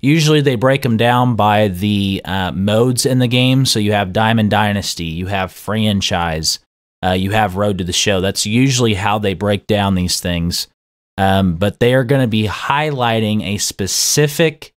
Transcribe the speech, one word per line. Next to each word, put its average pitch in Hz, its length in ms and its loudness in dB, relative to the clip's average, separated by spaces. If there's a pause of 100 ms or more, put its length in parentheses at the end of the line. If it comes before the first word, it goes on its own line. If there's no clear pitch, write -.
Usually 151 400 4
they 139 140 2
break 131 320 2
'em 117 100 2
down 123 400 2
by 107 320 4
the, 98 560 0
uh, 92 280 -4
modes 110 520 0
in 131 140 0
the 127 100 2
game. 127 380 2
So - 120 0
you 104 140 0
have 101 220 0
Diamond 110 360 2
Dynasty, 101 540 -2
you 82 220 -6
have 95 260 -4
Franchise, 95 1080 -2 (440)
uh, 92 60 0
you 95 220 0
have 104 240 0
Road 104 200 0
to 90 80 -4
the 87 80 -6
Show. 95 300 0
That's 98 240 -2
usually 120 480 2
how 101 240 -2
they 101 160 -2
break 101 320 -2
down 101 280 0
these 90 240 -2
things. 87 480 -4 (520)
Um, 95 380 2
but 98 220 -4
they 120 140 2
are 131 120 2
gonna 131 220 2
be 107 220 0
highlighting 117 960 -2
a 98 140 -4
specific - 1200 -2